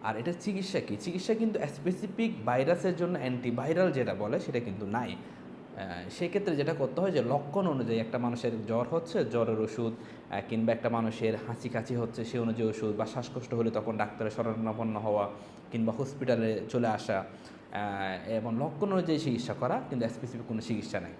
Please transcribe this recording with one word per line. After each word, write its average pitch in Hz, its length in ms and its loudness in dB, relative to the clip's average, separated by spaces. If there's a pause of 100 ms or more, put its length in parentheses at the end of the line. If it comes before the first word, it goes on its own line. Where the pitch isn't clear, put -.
আর 110 140 0
এটার 135 220 -2
চিকিৎসা 190 400 -2
কী? 104 200 -4
চিকিৎসা 185 340 -2
কিন্তু 226 260 2
স্পেসিফিক 180 840 -2
ভাইরাসের 165 500 4
জন্য 170 240 0
অ্যান্টিভাইরাল 127 720 2
যেটা 117 240 2
বলে 104 240 0
সেটা 127 200 0
কিন্তু 104 260 -4
নাই। 107 300 -2 (600)
আহ, 90 340 -8
সেক্ষেত্রে 180 460 0
যেটা 143 180 2
করতে 139 280 0
হয় 190 100 2
যে 143 120 4
লক্ষণ 143 440 2
অনুযায়ী 117 320 2
একটা 113 180 -2
মানুষের 120 480 0
জ্বর 113 260 2
হচ্ছে, 165 340 2
জ্বরের 113 340 2
ওষুধ, 113 340 0 (400)
আহ, 98 160 0
কিংবা 113 240 4
একটা 113 160 2
মানুষের 113 460 2 (120)
হাঁচি 117 220 -4
কাশি 120 260 -2
হচ্ছে 117 300 -2
সে 123 140 -2
অনুযায়ী 113 300 2
ওষুধ, 107 260 0
বা 110 100 0
শ্বাসকষ্ট 123 480 -6
হলে 117 180 4
তখন 110 260 0
ডাক্তারের 104 340 0
শরণাপন্ন 110 680 0
হওয়া 104 300 4 (420)
কিংবা 113 260 2
হসপিটালে 113 600 2 (100)
চলে 120 180 4
আসা, 104 360 2 (500)
আহ, 95 560 -2
এবং 113 300 0
লক্ষণ 190 340 0
অনুযায়ী 165 260 4
চিকিৎসা 117 340 0
করা, 147 360 0
কিন্তু 120 200 0
স্পেসিফিক - 380 -8
কোনো 110 140 -2
চিকিৎসা 104 380 -2
নাই। 87 200 -8